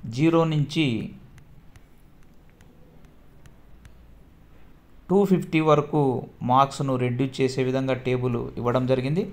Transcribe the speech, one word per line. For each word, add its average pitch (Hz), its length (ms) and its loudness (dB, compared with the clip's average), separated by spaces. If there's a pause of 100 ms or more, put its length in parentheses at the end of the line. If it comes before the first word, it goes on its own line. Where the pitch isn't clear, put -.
(160)
జీరో 165 240 4 (120)
నుంచి 151 320 0 (4000)
టూ 185 100 2 (140)
ఫిఫ్టీ 160 280 2 (100)
వరకు 147 300 4 (500)
మార్క్స్ను 135 520 2
రెడ్యూస్ 127 380 -2
చేసే 131 280 0
విధంగా 131 260 -2 (120)
టేబుల్ 123 320 -2 (220)
ఇవ్వడం 123 320 0
జరిగింది. 139 400 0